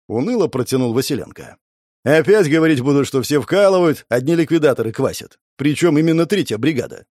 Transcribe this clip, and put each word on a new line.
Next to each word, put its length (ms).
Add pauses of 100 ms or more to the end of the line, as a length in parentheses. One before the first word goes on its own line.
уныло 400
протянул 460
Василенко. 640 (460)
«Опять 460
говорить 320
буду, 240
что 160
все 200
вкалывают, 680
одни 260
ликвидаторы 560
квасят. 480 (180)
Причем 400
именно 280
третья 320
бригада». 480 (100)